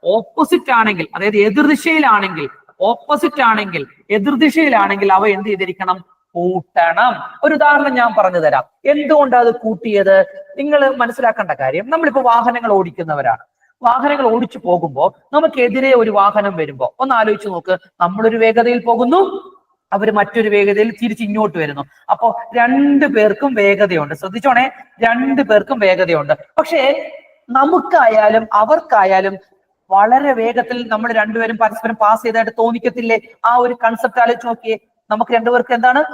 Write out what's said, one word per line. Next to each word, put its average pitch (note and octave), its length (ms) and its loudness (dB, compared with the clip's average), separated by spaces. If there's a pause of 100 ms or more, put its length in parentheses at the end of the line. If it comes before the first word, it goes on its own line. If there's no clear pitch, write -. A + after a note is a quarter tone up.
ഓപ്പോസിറ്റ് B3+ 720 -2
ആണെങ്കിൽ, G#3 360 -2
അതായത് G#3 240 -2 (100)
എതിർദിശയിലാണെങ്കിൽ, A3+ 1000 0 (320)
ഓപ്പോസിറ്റ് C#4+ 600 -2
ആണെങ്കിൽ, G3+ 420 0 (260)
എതിർദിശയിലാണെങ്കിൽ A3 1000 0
അവ F#3+ 160 2
എന്ത് G3+ 200 -2
ചെയ്തിരിക്കണം? F#3 500 -4 (360)
കൂട്ടണം. F3 800 0 (300)
ഒരു D#4 100 2
ഉദാഹരണം C#4+ 400 2
ഞാൻ A#3+ 240 2
പറഞ്ഞു F#3 260 0
തരാം. C#3 200 0 (200)
എന്തുകൊണ്ടാണ് C#4 640 2
അത് A3+ 60 0 (100)
കൂട്ടിയത്? G3+ 520 2 (420)
നിങ്ങൾ C#4+ 220 0 (220)
മനസ്സിലാക്കേണ്ട A3+ 500 -2 (100)
കാര്യം, C#3 280 -2
നമ്മളിപ്പോ D4+ 320 0
വാഹനങ്ങൾ A#3 500 0
ഓടിക്കുന്നവരാണ്. D#3+ 720 -2 (380)
വാഹനങ്ങൾ C4 440 0
ഓടിച്ചു A#3 320 -2
പോകുമ്പോ E3 460 -2 (280)
നമുക്കെതിരെ C4+ 600 0
ഒരു A3+ 160 2
വാഹനം G3+ 460 0
വരുമ്പോ C#3+ 300 -6 (140)
ഒന്ന് C4+ 140 0
ആലോചിച്ച് G#3+ 340 -2
നോക്ക്, F#3 260 -4 (260)
നമ്മളൊരു G#3+ 440 0
വേഗതയിൽ A#3 420 2
പോകുന്നു, B3 340 2 (720)
അവര് G#3 260 -2
മറ്റൊരു G#3+ 300 0
വേഗതയിൽ G#3 420 2 (100)
തിരിച്ച് A3+ 240 -6
ഇങ്ങോട്ട് G#3 340 -4
വരുന്നു. D3 240 -6 (300)
അപ്പോ A#3 160 0 (280)
രണ്ടു C#4 500 2
പേർക്കും A3 480 0
വേഗതയുണ്ട്. F#3+ 600 0
ശ്രദ്ധിച്ചോണേ, A#3 500 -2 (420)
രണ്ടു B3+ 360 0
പേർക്കും G#3+ 360 0
വേഗതയുണ്ട്. E3+ 540 0 (260)
പക്ഷേ D#4 240 0 (680)
നമുക്കായാലും A#3 1000 2
അവർക്കായാലും G3 840 2 (540)
വളരെ A#3+ 420 2
വേഗത്തിൽ A#3 560 -2
നമ്മൾ A3+ 240 -4
രണ്ടുപേരും A3 500 -2
പരസ്പരം A3 400 -2
പാസ് A3 200 2
ചെയ്തതായിട്ട് A3+ 360 -2
തോന്നിക്കത്തില്ലേ? A#3 600 -2 (260)
ആ A3+ 120 2
ഒരു B3 280 0
കൺസെപ്റ്റ് A3+ 400 0
ആലോചിച്ച് A#3+ 220 -2
നോക്കിയേ. A3+ 320 -6 (320)
നമുക്ക് A3 220 -4
രണ്ടുപേർക്ക് A#3+ 460 0
എന്താണ്? B3+ 240 2 (120)